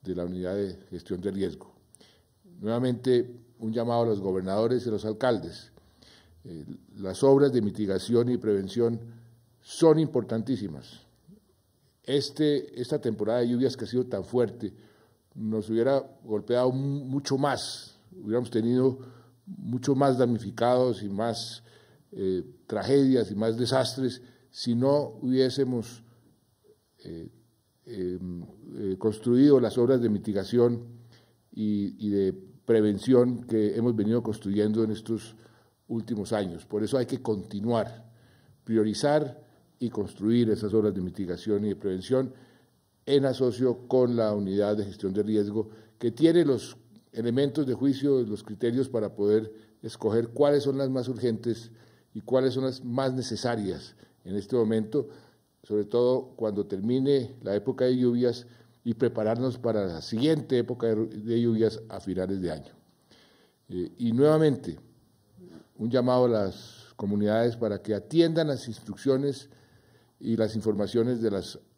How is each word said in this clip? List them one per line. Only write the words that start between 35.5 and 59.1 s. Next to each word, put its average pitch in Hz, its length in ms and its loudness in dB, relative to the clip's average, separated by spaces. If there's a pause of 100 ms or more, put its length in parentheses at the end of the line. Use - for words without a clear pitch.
últimos 110 440 -6
años. 92 340 -4
Por 104 160 -2
eso 107 160 0
hay 123 80 0
que 101 160 -6
continuar, 120 880 -2 (540)
priorizar 113 760 0 (400)
y 117 100 -4
construir 110 600 0
esas 101 220 -2
obras 107 220 2
de 95 60 -4
mitigación 92 640 -4
y 107 60 -2
de 98 60 -4
prevención 127 560 -2 (720)
en 139 200 4
asocio 127 640 0
con 123 260 4
la 110 180 2
unidad 101 440 0
de 107 80 -2
gestión 95 280 -6
de 101 120 0
riesgo, 104 460 0 (280)
que 117 140 -2
tiene 165 320 4
los 127 320 0 (340)
elementos 135 560 0
de 127 80 0
juicio, 135 480 2
los 107 220 -6
criterios 120 440 -2
para 107 240 -4
poder 107 400 2 (300)
escoger 113 460 -2
cuáles 143 340 4
son 135 160 -2
las 139 100 -2
más 127 200 -2
urgentes 120 640 -4 (420)
y 110 60 -10
cuáles 127 340 0
son 131 100 -2
las 127 200 -6
más 127 280 -2
necesarias 113 840 -6 (280)
en 92 120 -8
este 101 180 -6
momento, 110 540 0 (560)
sobre 104 200 -2
todo 123 520 0
cuando 104 280 -2
termine 123 800 0
la 98 140 -2
época 127 300 0
de 127 100 2
lluvias 120 500 2 (380)
y 117 100 -2
prepararnos 117 640 0